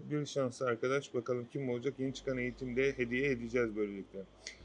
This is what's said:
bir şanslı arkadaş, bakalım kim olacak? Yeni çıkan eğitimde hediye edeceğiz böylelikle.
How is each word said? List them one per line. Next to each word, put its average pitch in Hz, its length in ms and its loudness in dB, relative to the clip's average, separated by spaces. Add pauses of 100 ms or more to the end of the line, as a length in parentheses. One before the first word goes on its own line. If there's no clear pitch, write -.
(120)
bir 147 140 0
şanslı 131 400 0
arkadaş, 127 480 2
bakalım 123 380 0
kim 139 180 -2
olacak? 123 280 0
Yeni 135 160 0
çıkan 131 240 -2
eğitimde 127 600 0
hediye 127 340 2
edeceğiz 117 440 2
böylelikle. 101 480 -2 (420)